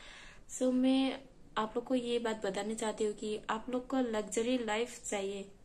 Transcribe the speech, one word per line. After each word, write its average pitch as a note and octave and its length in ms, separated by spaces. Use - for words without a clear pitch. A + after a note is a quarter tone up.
So, B3+ 140
मैं C4 480
आप - 180
लोग A#3+ 80
को C4 100
ये A#3+ 240
बात A3 280
बताना G3+ 280
चाहती A3 300
हूँ G#3 100
कि G#3+ 260
आप A3 200
लोग B3+ 160
को C4+ 100
लग्जरी A#3 600
life A3+ 500
चाहिए G3 420